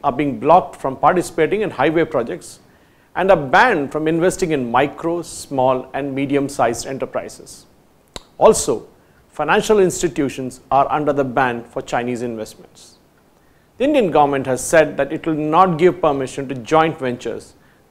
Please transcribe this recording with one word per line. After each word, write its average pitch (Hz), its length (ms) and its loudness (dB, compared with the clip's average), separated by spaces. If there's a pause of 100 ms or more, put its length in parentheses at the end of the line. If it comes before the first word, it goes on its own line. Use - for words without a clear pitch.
are 147 80 0
being 131 300 -4
blocked 165 340 2
from 131 220 -6
participating 165 640 0
in 190 100 -2
highway 156 340 0
projects 151 540 -6 (560)
and 185 160 2
are 185 60 8
banned 160 560 2
from 156 160 -2
investing 165 420 0
in 135 180 -2
micro, 147 540 0
small 131 720 -2
and 139 180 -6
medium-sized 135 760 -2
enterprises. - 800 -10 (680)
Also, 151 520 2 (400)
financial 202 500 0
institutions 143 840 -2 (120)
are 135 180 2
under 147 220 0
the 139 120 0
ban 123 380 -2
for 131 200 -10
Chinese 123 400 -6
investments. - 760 -12 (800)
The 233 60 0
Indian 269 260 2
government 139 360 2
has 127 200 -2
said 156 300 4
that 139 160 -2
it 160 120 -8
will 160 100 -2
not 156 440 2
give 170 220 4
permission 139 480 -2
to 131 80 -8
joint 156 420 0
ventures 120 560 -8 (360)